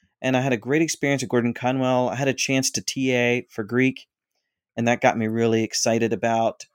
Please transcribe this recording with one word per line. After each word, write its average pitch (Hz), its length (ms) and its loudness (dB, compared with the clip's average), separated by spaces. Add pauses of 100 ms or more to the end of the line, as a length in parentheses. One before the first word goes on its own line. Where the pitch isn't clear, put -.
(220)
And 131 160 0
I 127 40 0
had 135 120 -2
a 120 40 0
great 131 240 0
experience 143 400 -2
at 120 60 -4
Gordon-Conwell. 127 800 0
I 95 80 -6
had 135 140 -2
a 127 40 2
chance 135 380 -2
to 110 100 -4
T 131 300 -2
A 120 380 2
for 110 160 -8
Greek, 127 420 0 (720)
and 117 100 -2
that 120 140 2
got 127 160 4
me 110 100 -2
really 113 360 2
excited 113 500 0
about 113 600 -2